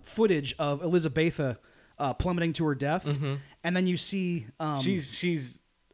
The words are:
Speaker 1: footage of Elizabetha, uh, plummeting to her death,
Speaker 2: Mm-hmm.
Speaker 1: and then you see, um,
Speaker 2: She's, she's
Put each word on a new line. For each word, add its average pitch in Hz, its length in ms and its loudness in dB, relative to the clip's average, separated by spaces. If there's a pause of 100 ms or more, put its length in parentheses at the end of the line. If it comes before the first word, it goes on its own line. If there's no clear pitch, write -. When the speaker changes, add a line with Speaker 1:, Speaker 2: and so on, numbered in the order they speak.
Speaker 1:
footage 170 560 2
of 143 240 -2
Elizabetha, 160 760 0 (400)
uh, 131 160 0
plummeting 170 400 0
to 165 120 0
her 147 80 2
death, 143 320 -2
Speaker 2:
Mm-hmm. 143 280 0 (280)
Speaker 1:
and 175 140 0
then 185 100 4
you 180 100 2
see, 175 500 -2 (140)
um, 151 200 -2
Speaker 2:
She's, 156 320 0
she's 151 460 -2 (360)